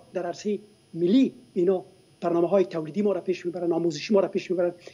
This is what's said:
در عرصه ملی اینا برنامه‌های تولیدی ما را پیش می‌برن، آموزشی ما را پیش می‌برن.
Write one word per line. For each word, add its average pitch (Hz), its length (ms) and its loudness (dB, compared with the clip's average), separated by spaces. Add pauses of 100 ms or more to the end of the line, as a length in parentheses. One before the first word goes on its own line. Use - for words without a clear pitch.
(140)
در 180 120 -4
عرصه 190 320 -6 (360)
ملی 190 400 4 (200)
اینا 180 300 0 (360)
برنامه‌های 170 440 2
تولیدی 160 380 -4
ما 202 100 2
را 175 80 -2
پیش 180 260 -4
می‌برن، 175 260 -2
آموزشی 165 420 0
ما 196 60 6
را 175 80 0
پیش - 220 -6
می‌برن. 175 220 0 (220)